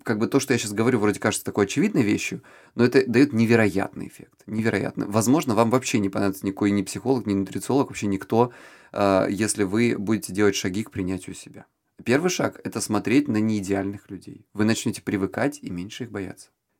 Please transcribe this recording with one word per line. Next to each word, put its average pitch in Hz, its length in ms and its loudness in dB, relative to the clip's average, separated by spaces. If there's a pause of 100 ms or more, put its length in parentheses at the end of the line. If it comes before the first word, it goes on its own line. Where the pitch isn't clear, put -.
как 107 140 -2
бы 110 100 2
то, 139 120 2
что 135 140 0
я 117 40 2
щас 104 140 -4
говорю, 113 280 2
вроде 101 200 2
кажется - 240 -2
такой - 200 0
очевидной 165 380 0
вещью, - 400 -2 (340)
но 117 80 4
это 131 220 6
даёт 127 260 4
невероятный 110 760 2
эффект, - 380 -20
невероятно. 107 600 -2
Возможно, 113 460 2
вам 113 160 4
вообще 127 300 2
не 98 100 0
понадобится 101 360 -4
никакой 101 260 0
ни 101 100 0
психолог, 110 440 -2
ни 101 80 0
нутрициолог, 98 560 -2
вообще 110 160 -6
никто, 113 460 2 (400)
а, 98 360 4
если 104 360 0
вы 107 340 2
будете 101 340 -2
делать 101 240 4
шаги 101 280 -4
к - 60 -20
принятию 92 460 -6
себя. - 280 -20 (400)
Первый 147 260 2
шаг — 120 340 -4
это 110 160 -4
смотреть 107 480 2
на 107 100 0
неидеальных 101 720 -2
людей. - 440 -16
Вы 107 100 0
начнёте 110 380 -2
привыкать 104 600 -2
и - 80 -10
меньше 95 340 -10
их 113 80 -14
бояться. 98 360 -12 (320)